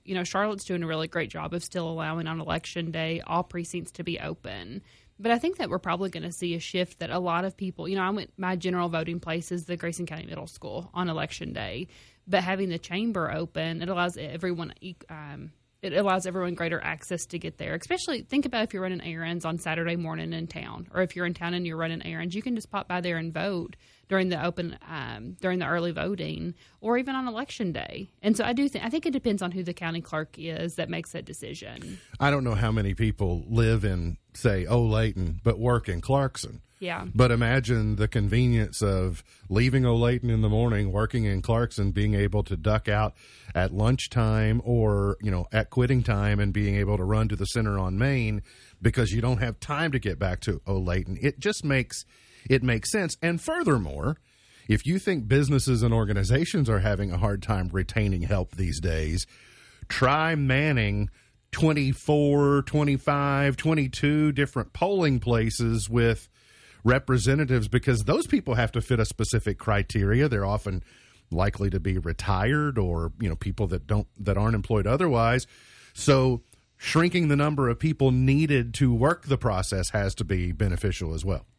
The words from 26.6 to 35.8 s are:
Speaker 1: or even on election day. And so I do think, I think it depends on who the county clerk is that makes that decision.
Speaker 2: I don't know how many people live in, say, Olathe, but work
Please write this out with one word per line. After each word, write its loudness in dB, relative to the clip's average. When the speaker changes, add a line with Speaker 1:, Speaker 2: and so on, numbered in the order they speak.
Speaker 1:
or 0
even -4
on -4
election -6
day. -10
And 2
so 0
I 0
do 0
think, -6
I -6
think -4
it -2
depends -2
on -2
who -6
the -6
county -6
clerk -6
is -8
that -4
makes -8
that -10
decision. -14
Speaker 2:
I 6
don't 2
know 0
how 2
many 2
people 0
live 4
in, -2
say, 2
Olathe, 2
but 2
work 0